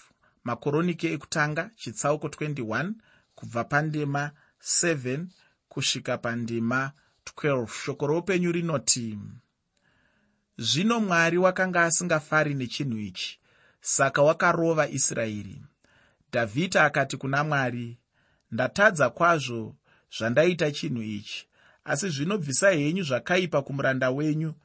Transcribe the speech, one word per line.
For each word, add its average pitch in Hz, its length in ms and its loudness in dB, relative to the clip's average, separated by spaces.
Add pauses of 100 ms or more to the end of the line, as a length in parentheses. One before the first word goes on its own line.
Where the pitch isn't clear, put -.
(440)
Makoronike 160 720 -2
ekutanga, 151 600 -2
chitsauko 147 540 -2
twenty-one, 139 640 -4 (420)
kubva 117 280 -6
pandima 147 680 -2 (280)
seven 156 680 0 (400)
kusvika 127 480 -2
pandima 117 760 -2 (340)
twelve. 131 460 -2 (140)
Shoko 143 220 -4
roupenyu 175 440 2
rinoti, 131 680 -2 (1400)
"Zvino 165 420 0
Mwari 170 380 2
wakanga 185 460 2
asingafari 156 720 0
nechinhu 127 440 -4
ichi, 101 420 -8 (420)
saka 139 400 2
wakarova 160 680 4
Israeri." 107 720 -4 (720)
Dhavhidhi 123 460 0
akati 143 400 2
kuna 139 260 -2
Mwari, 123 540 -2 (540)
"Ndatadza 135 580 4
kwazvo 127 640 0 (420)
zvandaita 151 540 4
chinhu 147 300 -4
ichi, 107 460 -10 (360)
asi 151 260 -2
zvino 160 280 -2
bvisa 151 340 4
henyu 165 320 2
zvakaipa 160 580 0
kumuranda 135 500 0
wenyu, 151 420 0 (120)